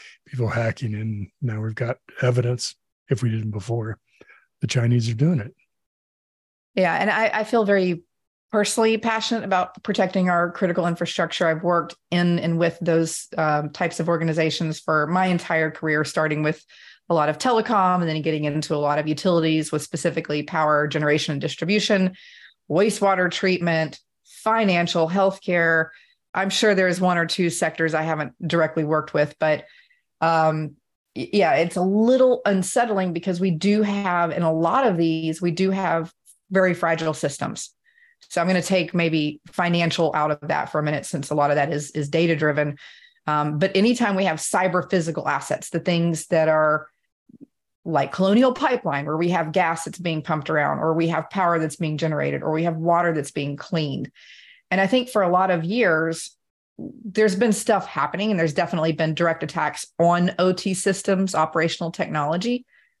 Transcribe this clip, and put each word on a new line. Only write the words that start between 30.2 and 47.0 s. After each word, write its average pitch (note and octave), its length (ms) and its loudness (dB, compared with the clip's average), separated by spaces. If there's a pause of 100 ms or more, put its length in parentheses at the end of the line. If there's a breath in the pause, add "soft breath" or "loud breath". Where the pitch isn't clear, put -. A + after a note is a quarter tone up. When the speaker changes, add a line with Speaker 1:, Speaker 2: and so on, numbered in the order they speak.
Speaker 2:
um, D#3+ 560 0 (380)
y-, - 180 -8
yeah, F#3 220 4
it's E3+ 220 0
a F3+ 60 0
little A#3+ 640 4
unsettling G3 680 0
because E3+ 280 -4
we F#3+ 100 0
do G3 320 2
have, F#3+ 480 0
in E3 120 -2
a E3 100 2
lot E3+ 340 2
of F#3+ 100 2
these, D#3+ 440 -2
we F3 120 0
do F#3 180 0
have E3+ 420 -2 (380)
very F#3 240 2
fragile E3 400 0
systems. - 600 -6 (540 soft breath)
So - 120 -2
I'm E3+ 60 0
gonna F3+ 160 2
take F3+ 320 0
maybe D#3 540 0
financial E3+ 680 0
out D3+ 160 0
of D3 180 -4
that D3 220 -2
for - 80 -2
a D3+ 40 0
minute, D3+ 220 -2
since C#3+ 260 -8
a D#3+ 40 -2
lot D3 160 2
of D3 60 2
that D3+ 160 0
is, D3 180 -6
is D3 180 -4
data E3 260 2
driven. D3 440 0 (480 loud breath)
Um, D3+ 320 0
but F3+ 180 0
anytime A3 400 2
we F#3+ 80 0
have D#3+ 140 0
cyber F3+ 500 0
physical E3 400 -2
assets, - 420 -4
the E3+ 100 -4
things E3+ 480 0
that D#3+ 200 2
are D#3 400 2 (960)